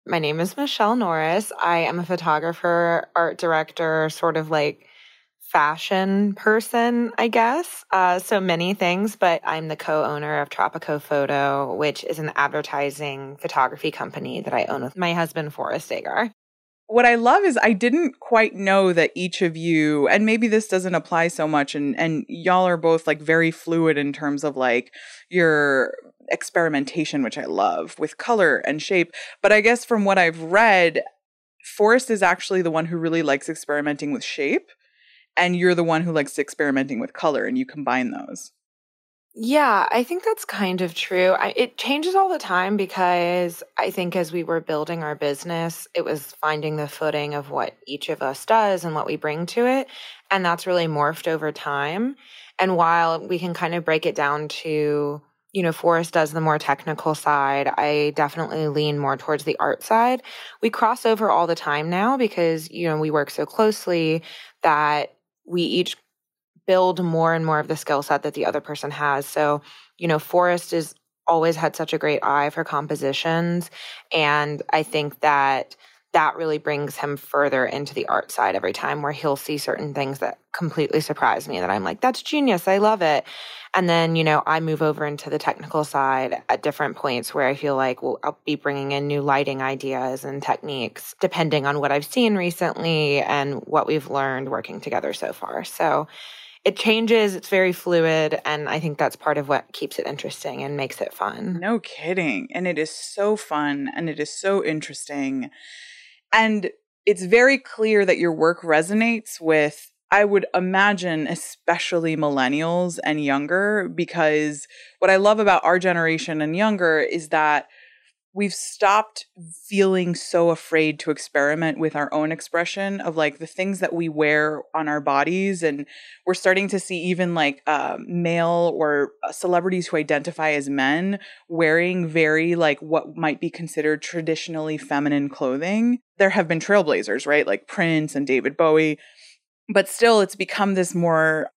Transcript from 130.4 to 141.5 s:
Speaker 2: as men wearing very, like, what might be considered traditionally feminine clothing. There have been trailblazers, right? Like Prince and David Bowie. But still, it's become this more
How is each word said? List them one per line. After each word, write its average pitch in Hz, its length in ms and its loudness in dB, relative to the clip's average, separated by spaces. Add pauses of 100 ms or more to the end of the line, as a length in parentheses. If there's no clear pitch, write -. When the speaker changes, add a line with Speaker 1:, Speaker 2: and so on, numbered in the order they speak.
Speaker 2:
as 139 180 -2
men 151 480 0 (320)
wearing 170 580 2
very, 160 460 2
like, 156 260 2
what 156 380 -4
might 156 200 -2
be 170 120 -6
considered 151 500 -2
traditionally 156 800 -6
feminine 143 500 -2
clothing. 180 680 0 (180)
There 196 140 6
have 185 180 2
been 165 100 0
trailblazers, 139 680 2
right? 147 200 4
Like 98 220 -2
Prince 160 460 0
and 143 120 -2
David 135 300 0
Bowie. 156 420 4 (720)
But 202 220 2
still, 226 320 6
it's 190 140 -2
become 196 360 0
this 185 220 0
more 160 640 2